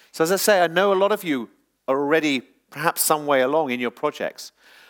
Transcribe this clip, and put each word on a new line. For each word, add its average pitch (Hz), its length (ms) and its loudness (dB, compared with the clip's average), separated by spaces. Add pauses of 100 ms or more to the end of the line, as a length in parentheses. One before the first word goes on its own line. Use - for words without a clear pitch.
(120)
So - 120 -2
as 165 80 0
I 196 60 0
say, 196 240 4
I 170 60 4
know 190 260 2
a - 20 2
lot 196 160 2
of 208 120 -4
you 139 260 -4 (380)
are 135 120 0
already 147 420 0 (280)
perhaps - 320 -4
some 151 240 0
way 143 160 2
along 143 300 0
in 123 80 -4
your 120 120 -4
projects, - 600 -8 (380)